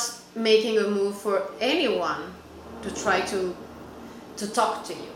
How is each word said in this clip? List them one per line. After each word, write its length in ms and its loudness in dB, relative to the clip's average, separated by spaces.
making 420 6
a 100 4
move 300 2
for 320 0
anyone 760 0
to 100 -6
try 280 2
to, 340 -2
to 140 -4
talk 340 2
to 80 -8
you 220 -10